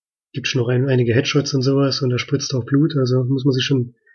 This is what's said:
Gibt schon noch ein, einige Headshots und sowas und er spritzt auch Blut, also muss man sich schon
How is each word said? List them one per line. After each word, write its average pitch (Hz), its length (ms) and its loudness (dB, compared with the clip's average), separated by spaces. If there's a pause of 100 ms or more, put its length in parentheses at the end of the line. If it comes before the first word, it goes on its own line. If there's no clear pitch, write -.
(340)
Gibt - 140 -6
schon 127 140 -2
noch 113 60 -2
ein, 127 220 0
einige 120 260 2
Headshots 143 400 0
und 135 60 0
sowas 139 400 0
und 131 100 0
er 123 80 0
spritzt - 340 -4
auch 120 120 -2
Blut, 143 320 2
also 127 260 2
muss 131 220 -2
man 139 80 2
sich 127 100 0
schon 123 320 -2 (200)